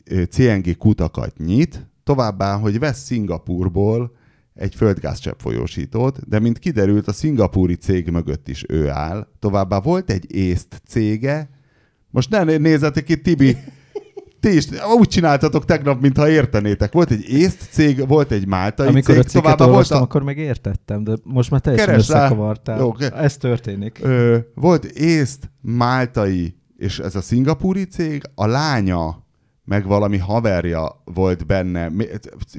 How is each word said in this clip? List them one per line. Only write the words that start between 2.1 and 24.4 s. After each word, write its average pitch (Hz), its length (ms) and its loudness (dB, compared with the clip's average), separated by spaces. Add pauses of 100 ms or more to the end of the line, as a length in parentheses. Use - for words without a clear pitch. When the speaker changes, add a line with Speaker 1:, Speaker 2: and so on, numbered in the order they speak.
Speaker 1:
hogy 104 220 -2
vesz 131 260 -4
Szingapurból 98 1120 -4 (380)
egy 95 200 -8
földgázcsepp - 680 -2
folyósítót, 90 880 -6
de 107 100 0
mint 113 200 0
kiderült, 104 500 0
a 104 40 -6
szingapúri 98 600 0
cég 87 360 -2
mögött 73 380 -4
is - 200 -10
ő 76 200 0
áll. 78 400 -6 (100)
Továbbá 98 400 0
volt 175 320 -2
egy 95 240 -4
észt 90 520 -2
cége. 123 640 -4 (600)
Most - 200 0
ne 208 120 2
né-, 160 160 2
nézzetek 151 500 2
itt, 156 140 0
Tibi! 135 340 4
Speaker 2:
<laughs> - 840 -20
Speaker 1:
Ti 202 160 2
is 143 100 2 (320)
úgy 208 100 8
csináltatok 151 560 2
tegnap, 143 360 0
mintha 139 280 4
értenétek. 104 640 2
Volt 170 180 2
egy 107 180 -2
észt 151 420 0
cég, 139 360 2
volt 143 240 2
egy 101 160 -2
máltai 98 400 -2
Speaker 3:
Amikor 135 280 4
Speaker 1:
cég, 123 100 6
Speaker 3:
a - 20 2
cikket - 160 2
Speaker 1:
továbbá 156 140 4
volt 135 140 6
Speaker 3:
olvastam, 127 280 6
Speaker 1:
a 131 40 4
Speaker 3:
akkor 135 200 0
meg 139 160 -6
értettem, 107 680 -6
de 110 180 -2
most 127 280 0
már 135 100 2
teljesen 113 280 2
Speaker 1:
Keresd 113 220 4
rá. 147 120 4
Speaker 3:
összekavartál. 107 560 -2
Speaker 1:
Jó, 131 80 0
oké. 117 280 -4
Speaker 3:
Ez 147 220 0
történik. 113 680 -6
Speaker 1:
Ö, 120 360 4 (160)